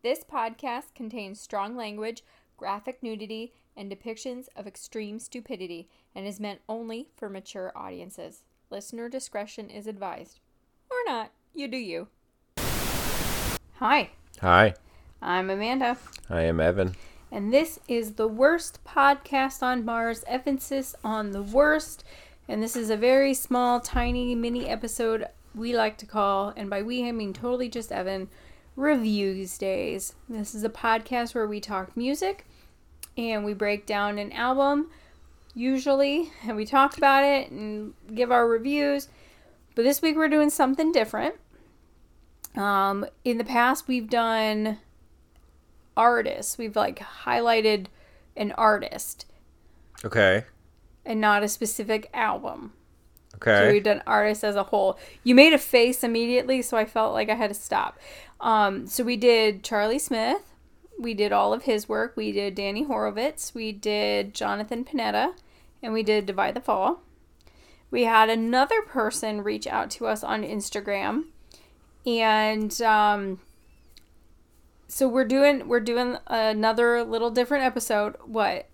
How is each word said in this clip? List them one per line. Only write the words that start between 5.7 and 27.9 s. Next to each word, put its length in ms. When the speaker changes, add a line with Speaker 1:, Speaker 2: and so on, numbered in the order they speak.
Speaker 1:
and 120
is 120
meant 300
only 480
for 140
mature 440
audiences. 680
Listener 400
discretion 600
is 160
advised. 540
Or 160
not. 240
You 140
do 100
you. 300
Hi. 340
Speaker 2:
Hi. 320
Speaker 1:
I'm 260
Amanda. 480
Speaker 2:
I 140
am 180
Evan. 340
Speaker 1:
And 180
this 280
is 280
the 120
worst 560
podcast 800
on 240
Mars, 400
emphasis 760
on 280
the 120
worst. 640
And 160
this 140
is 140
a 80
very 340
small, 480
tiny, 540
mini 340
episode 600
we 200
like 220
to 80
call, 540
and 100
by 140
we 260
I 40
mean 200
totally 380
just 200